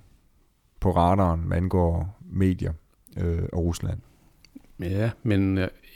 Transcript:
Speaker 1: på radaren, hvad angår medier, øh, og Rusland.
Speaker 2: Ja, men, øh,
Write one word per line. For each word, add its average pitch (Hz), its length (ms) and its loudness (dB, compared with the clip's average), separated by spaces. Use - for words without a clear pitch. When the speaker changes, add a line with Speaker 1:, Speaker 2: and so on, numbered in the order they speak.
Speaker 1:
på 95 100 2
radaren, 87 500 4
hvad 87 160 -2
angår 87 640 0
medier, 90 420 0
øh, 85 260 -2
og 87 120 0
Rusland. - 340 -4
Speaker 2:
Ja, 95 300 -2
men, 98 360 2
øh, 92 100 0